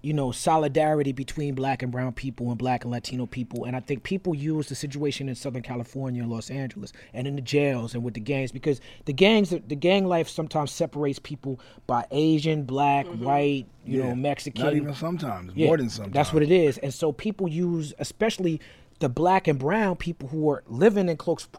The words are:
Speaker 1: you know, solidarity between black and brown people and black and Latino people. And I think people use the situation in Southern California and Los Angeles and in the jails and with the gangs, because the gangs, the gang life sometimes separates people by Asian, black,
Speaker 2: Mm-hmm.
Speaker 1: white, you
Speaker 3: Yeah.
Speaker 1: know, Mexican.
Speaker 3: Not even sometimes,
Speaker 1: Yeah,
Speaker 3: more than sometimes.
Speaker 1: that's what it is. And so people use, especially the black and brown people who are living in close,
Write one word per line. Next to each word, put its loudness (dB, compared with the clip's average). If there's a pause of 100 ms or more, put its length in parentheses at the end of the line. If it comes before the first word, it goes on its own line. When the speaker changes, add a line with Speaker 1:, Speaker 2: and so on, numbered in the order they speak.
Speaker 1:
you -2
know, 0
solidarity 2
between -4
black -2
and -4
brown -4
people -6
and -2
black -2
and -6
Latino -4
people. -8
And -4
I -4
think -6
people -2
use -2
the -6
situation -4
in -4
Southern -8
California -6
and -4
Los -6
Angeles -8 (200)
and -6
in -4
the -6
jails 0
and -4
with -4
the -8
gangs, -2
because -2 (260)
the -4
gangs, 6
the -4
gang 4
life 2
sometimes -2
separates -2
people -8 (280)
by 0
Asian, 2
black, 2
Speaker 2:
Mm-hmm. -6
Speaker 1:
white, 2 (200)
you 0
Speaker 3:
Yeah. 0
Speaker 1:
know, -2
Mexican. -2
Speaker 3:
Not 4
even -2
sometimes, -6
Speaker 1:
Yeah, 4
Speaker 3:
more 6
than 0
sometimes. -8
Speaker 1:
that's 2
what 4
it 4
is. 6
And -4
so 0
people -4
use, -2
especially -2 (380)
the 0
black 2
and 2
brown 2
people -8
who 0
are 0
living 4
in 0
close, -4 (120)